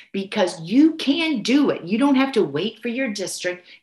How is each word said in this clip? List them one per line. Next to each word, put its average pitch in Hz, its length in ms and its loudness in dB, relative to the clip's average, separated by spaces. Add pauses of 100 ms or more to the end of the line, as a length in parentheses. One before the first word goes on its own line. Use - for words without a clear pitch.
(120)
because 196 480 -2
you 262 360 4
can 311 460 -2
do 254 280 2
it. - 140 -4
You 190 140 -2
don't 277 180 4
have 262 160 2
to 208 100 2
wait 160 380 -4
for 247 80 -8
your 240 240 -4
district. 180 540 -8 (160)